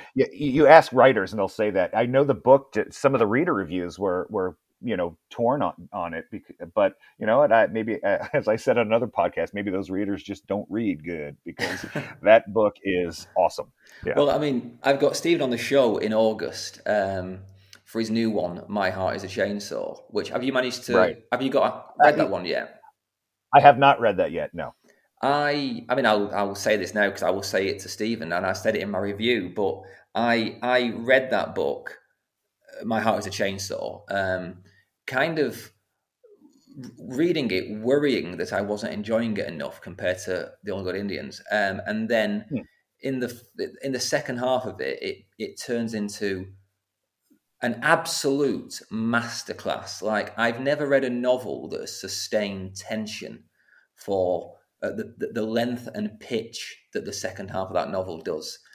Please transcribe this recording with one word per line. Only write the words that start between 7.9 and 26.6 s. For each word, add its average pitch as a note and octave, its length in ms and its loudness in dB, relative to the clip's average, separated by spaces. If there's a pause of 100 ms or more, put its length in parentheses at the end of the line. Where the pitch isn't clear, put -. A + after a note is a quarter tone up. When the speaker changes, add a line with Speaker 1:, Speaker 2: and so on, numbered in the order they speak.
Speaker 1:
uh, G2+ 280 0
<laughs> - 40 -6
as C3+ 140 0
I G#2+ 80 4
said A#2 220 0
on A2+ 100 4
another A#2 200 2
podcast, E2+ 460 -2
maybe G2+ 180 -4
those F#2 180 -4
readers G2 340 -4
just - 240 -12
don't G2+ 220 -4
read F#2+ 340 -2
good D2+ 400 -8
because - 420 -8 (180)
Speaker 2:
<laughs> - 180 -18
Speaker 1:
that G#2 320 6
book G#2 280 2
is F2+ 540 -2
awesome. E2 380 0 (320)
Yeah. - 100 -2
Speaker 2:
Well, C#3+ 140 4
I - 80 2
mean, C3+ 460 -4
I've C#3 180 2
got C3+ 160 2
Stephen E3+ 240 2
on C3 80 0
the A#2 80 -2
show B2 400 2
in A2 160 0
August. A2 720 0
Um, F#2+ 540 -2 (480)
for A2+ 120 -6
his A2 120 -2
new A2+ 180 2
one, F2 380 -2
My G2 240 0
Heart F2+ 240 -2
Is F#2+ 80 -8
a F#2 40 -8
Chainsaw, G2+ 840 -4
which, G#2 200 -4
have B2 140 -4
you C3+ 100 -2
managed B2+ 300 -2
to, B2 140 0
Speaker 1:
Right. F2+ 200 4 (140)
Speaker 2:
have B2 100 0
you C3+ 80 0
got, - 440 0 (100)
read D3+ 120 10
Speaker 1:
Uh, - 20 -4
Speaker 2:
that - 120 2
one F2+ 160 -4
yet? C2+ 360 -6 (760)
Speaker 1:
I C#3+ 60 8
have C#3 180 10
not C#3 220 6
read G#2 160 4
that E2+ 160 0
yet, D2 200 -4
no. D2 220 -8 (480)
Speaker 2:
I, C#3+ 640 0
I B2+ 60 0
mean, C3 100 2
I'll, G#2 300 4
I'll G2 180 -2
say G#2+ 240 2